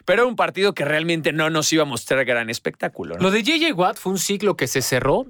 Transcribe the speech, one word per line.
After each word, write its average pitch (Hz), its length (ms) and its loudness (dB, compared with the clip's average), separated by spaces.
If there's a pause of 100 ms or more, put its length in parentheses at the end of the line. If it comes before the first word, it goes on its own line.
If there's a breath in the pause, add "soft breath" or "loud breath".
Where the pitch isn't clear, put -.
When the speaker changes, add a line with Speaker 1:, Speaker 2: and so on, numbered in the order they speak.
Speaker 1:
pero 208 180 4
era 254 60 4
un 233 80 -4
partido 190 380 2
que 143 100 -4
realmente 160 480 0
no 156 160 0
nos 156 240 0
iba 160 120 4
a - 20 2
mostrar 131 400 -2
gran 117 240 -2
espectáculo, - 680 -8
¿no? 180 60 -4
Speaker 2:
Lo 190 80 2
de 220 120 2
J 277 160 0
J 311 160 0
Watt 180 220 0
fue 185 160 -4
un 190 60 -2
ciclo 196 380 -2
que 135 100 -2
se 127 160 -2
cerró. 127 480 0